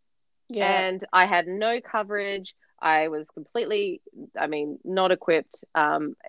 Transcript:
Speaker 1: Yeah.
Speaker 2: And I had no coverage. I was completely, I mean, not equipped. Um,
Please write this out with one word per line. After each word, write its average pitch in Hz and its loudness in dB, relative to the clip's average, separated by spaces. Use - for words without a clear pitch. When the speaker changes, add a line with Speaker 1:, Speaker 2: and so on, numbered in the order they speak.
Speaker 1:
Yeah. 208 -2
Speaker 2:
And 190 0
I 185 8
had 175 2
no 214 -2
coverage. 202 -6
I 160 4
was 156 -8
completely, 196 -4
I - 0
mean, 151 -4
not 185 2
equipped. - 0
Um, 151 0